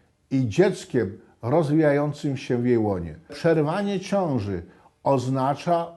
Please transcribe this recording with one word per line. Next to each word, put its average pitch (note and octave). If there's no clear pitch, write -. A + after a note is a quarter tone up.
i C3
dzieckiem A#2
rozwijającym D3
się B2+
w A#2+
jej B2
łonie. F#2
Przerwanie F3
ciąży B2+
oznacza C#3